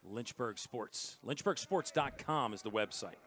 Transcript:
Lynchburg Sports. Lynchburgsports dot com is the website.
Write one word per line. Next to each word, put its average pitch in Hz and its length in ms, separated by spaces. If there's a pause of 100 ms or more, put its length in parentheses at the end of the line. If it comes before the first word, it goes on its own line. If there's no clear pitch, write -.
Lynchburg 113 560
Sports. - 680
Lynchburgsports 165 680
dot 143 260
com 135 360
is 95 80
the 110 80
website. 104 460 (100)